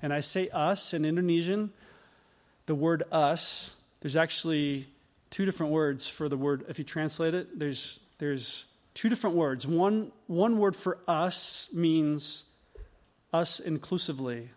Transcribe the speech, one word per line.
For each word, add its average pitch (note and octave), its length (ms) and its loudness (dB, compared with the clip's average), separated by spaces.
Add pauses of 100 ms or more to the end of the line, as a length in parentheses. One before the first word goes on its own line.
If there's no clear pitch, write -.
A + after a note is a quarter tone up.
And D3 100 -2
I D3 80 0
say F#3 300 2
us F3+ 420 0
in D#3 140 0
Indonesian, F3 640 0 (920)
the D#3 80 0
word D#3+ 360 2
us, - 680 0 (240)
there's C#3 160 -2
actually D3 720 0 (400)
two - 180 -2
different E3+ 260 0
words D3+ 360 2
for D#3 200 -4
the C#3 80 -2
word. C#3 320 0
If - 100 -8
you D#3 60 -6
translate D#3+ 480 -2
it, F3+ 260 -4
there's, C#3+ 420 -4 (180)
there's C#3 480 -4 (260)
two - 160 0
different G#3+ 260 0
words. C3+ 320 2
One, G3 460 2 (140)
one G#3 320 2
word G3 180 4
for - 220 -4 (100)
us - 640 0
means D#3+ 720 2 (880)
us E3 260 2
inclusively C3+ 1000 -4